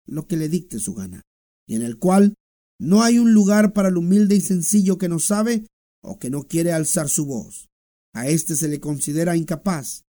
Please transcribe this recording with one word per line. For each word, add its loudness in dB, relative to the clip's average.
lo -10
que -4
le -4
dicte -6
su -8
gana, -12
y -8
en -4
el -10
cual 4
no 2
hay 4
un 6
lugar 4
para 2
el 0
humilde 4
y 2
sencillo 0
que -4
no -2
sabe -2
o -14
que -8
no -6
quiere -2
alzar -2
su -2
voz. -10
A -8
este 0
se -4
le -6
considera -2
incapaz, -6